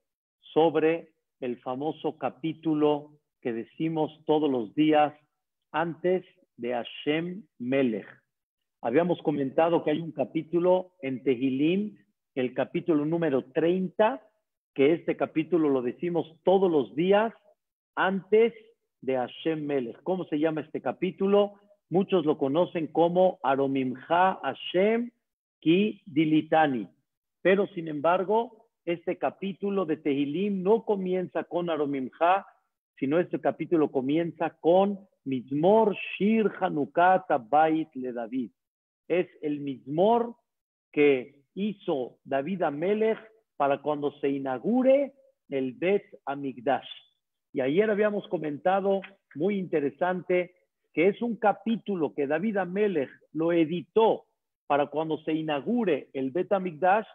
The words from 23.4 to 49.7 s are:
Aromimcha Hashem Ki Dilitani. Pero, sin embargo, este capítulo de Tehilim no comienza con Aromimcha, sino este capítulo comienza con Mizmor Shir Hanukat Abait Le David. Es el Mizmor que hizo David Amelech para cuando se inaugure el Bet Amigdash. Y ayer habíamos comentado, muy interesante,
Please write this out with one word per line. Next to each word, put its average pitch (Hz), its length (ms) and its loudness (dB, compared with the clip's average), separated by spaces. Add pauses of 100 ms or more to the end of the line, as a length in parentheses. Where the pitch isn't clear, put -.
Aromimcha 135 1040 0
Hashem 214 680 -2 (500)
Ki 202 440 2
Dilitani. 156 800 2 (560)
Pero, 190 260 4
sin 165 200 -10
embargo, 185 800 -2 (160)
este 175 340 -4
capítulo 190 680 -4
de 156 100 -2
Tehilim 156 680 -2
no 220 220 2
comienza 185 600 -4
con 170 240 -4
Aromimcha, 151 760 0 (540)
sino 139 180 0
este 170 220 -2
capítulo 151 520 0
comienza 156 680 -2
con 190 400 4 (240)
Mizmor 156 720 2
Shir 208 640 0
Hanukat 180 720 2
Abait 156 640 2
Le 127 160 -8
David. 117 400 -6 (560)
Es 175 200 0 (140)
el 147 180 -4
Mizmor 170 760 0 (560)
que 143 520 2 (100)
hizo 180 720 -6
David 147 400 -4
Amelech 208 560 -2 (380)
para 139 240 0
cuando 147 380 -4
se 143 100 -2
inaugure 233 840 0 (360)
el 131 240 -4
Bet 185 300 0 (220)
Amigdash. 135 600 -4 (640)
Y 143 80 -2
ayer 165 280 0
habíamos 208 380 -2
comentado, 185 760 -2 (340)
muy 196 220 -2
interesante, 175 1000 -2 (380)